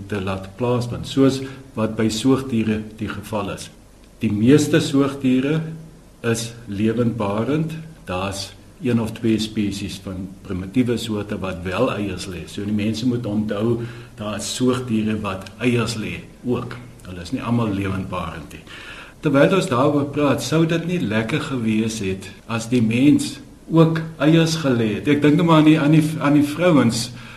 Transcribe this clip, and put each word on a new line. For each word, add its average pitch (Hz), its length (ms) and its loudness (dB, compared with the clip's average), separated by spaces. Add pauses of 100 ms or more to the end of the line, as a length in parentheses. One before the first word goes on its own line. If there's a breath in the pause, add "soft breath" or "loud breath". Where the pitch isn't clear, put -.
te 104 160 -4
laat 95 320 -6
plaasvind, 120 520 -2
soos 135 320 4 (360 loud breath)
wat 110 200 -2
by 110 160 2
soogdiere 110 680 0 (200)
die 104 80 -6
geval 98 460 -8
is. - 140 -14 (520)
Die 110 120 0
meeste 139 480 6
soogdiere 139 800 0 (640)
is 113 260 -2 (180)
lewendbarend. 110 1080 0 (340)
Daar's 98 440 -6 (300)
een 120 180 2
of 107 120 -4
twee 113 260 0
spesies 101 680 -4
van 92 240 -10 (140)
primitiewe 101 540 -2
soorte 104 420 -6
wat 92 260 -8
wel 101 280 0
eiers 95 340 -6
lê. 82 200 -10
So - 180 -8
die 104 120 -2
mense 110 320 -2
moet 117 180 -2
onthou, 107 560 -2 (340 loud breath)
daar 107 240 -6
is - 160 -8
soogdiere 113 640 0
wat 95 380 -6
eiers 117 420 0
lê 87 200 -8 (240)
ook. 120 320 -4 (300)
Hulle 90 160 -12
is 87 120 -12
nie - 80 -4
almal 117 320 0
lewendbarend 92 840 -6
nie. - 80 -18 (580 loud breath)
Terwyl 151 320 4
ons 175 160 0
daaroor 139 400 2
praat, 143 320 0
sou 160 240 2
dit 160 200 -2
nie 180 120 -2
lekker 113 540 -2
gewees 110 500 0
het 95 240 -4 (240)
as 113 200 -4
die 123 120 4
mens 123 540 4 (340)
ook 160 300 6 (180)
eiers 160 460 4
gelê 117 320 2
het? 95 100 -4
Ek 147 160 4
dink 151 160 6
nou 175 80 4
maar 160 140 6
aan 156 80 8
die, 156 100 8
aan 147 160 4
die, 156 80 8 (160)
aan 147 220 4
die 139 60 4
vrouens, 139 680 2 (240 loud breath)